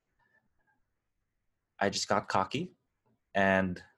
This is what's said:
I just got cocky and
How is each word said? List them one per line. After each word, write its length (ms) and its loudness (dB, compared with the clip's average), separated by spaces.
I 100 0
just 160 -6
got 220 0
cocky 480 -4
and 480 2